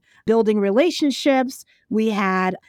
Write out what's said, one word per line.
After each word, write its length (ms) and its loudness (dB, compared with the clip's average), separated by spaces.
building 340 2
relationships, 1080 0
we 200 0
had 460 0